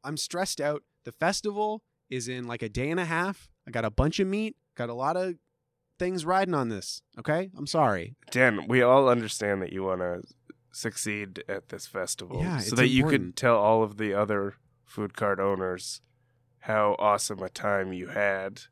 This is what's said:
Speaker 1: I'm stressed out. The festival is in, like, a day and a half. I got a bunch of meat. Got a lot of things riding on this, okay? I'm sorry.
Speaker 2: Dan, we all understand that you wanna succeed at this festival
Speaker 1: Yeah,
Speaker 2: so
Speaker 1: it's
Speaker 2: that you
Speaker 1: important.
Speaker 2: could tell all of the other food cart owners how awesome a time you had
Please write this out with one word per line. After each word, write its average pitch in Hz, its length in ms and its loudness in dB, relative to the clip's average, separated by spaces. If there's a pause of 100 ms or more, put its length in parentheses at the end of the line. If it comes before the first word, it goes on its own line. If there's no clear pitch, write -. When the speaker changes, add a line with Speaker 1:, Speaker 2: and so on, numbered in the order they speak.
Speaker 1:
I'm 147 140 -6
stressed 175 440 -4
out. 147 220 -2 (200)
The 120 80 -12
festival 208 680 -2 (260)
is 123 200 -6
in, 123 180 -8
like, 120 160 -6
a 113 80 -4
day 127 220 -2
and 170 80 0
a 180 60 -2
half. 175 440 -4 (180)
I 123 40 -16
got 113 140 -2
a 107 40 0
bunch 139 300 0
of 190 80 2
meat. 214 280 -4 (200)
Got 120 140 -6
a 120 40 -8
lot 139 240 -2
of 180 200 -4 (600)
things 180 280 -4
riding 185 280 2
on 131 160 0
this, - 320 -8 (160)
okay? 165 400 -2
I'm 147 80 -8
sorry. 113 500 0 (140)
Speaker 2:
Dan, 107 380 4
we 123 160 6
all 131 260 8
understand 104 540 0
that - 100 -8
you 95 100 -4
wanna 90 360 -2 (520)
succeed 104 760 -6
at 98 200 -8
this - 180 -12
festival 92 520 -6
Speaker 1:
Yeah, 165 200 -2
Speaker 2:
so 101 80 -4
Speaker 1:
it's 117 80 0
Speaker 2:
that 123 140 6
you 131 160 6
Speaker 1:
important. 131 240 0
Speaker 2:
could - 60 -14
tell 120 220 4
all 110 240 6
of 101 160 -2
the 107 160 -2
other 101 440 0 (280)
food 104 300 -8
cart 101 240 0
owners 92 600 -2 (580)
how 107 400 2
awesome 101 420 2
a 92 80 -6
time 98 440 -2
you 90 160 -8
had 98 520 -2 (100)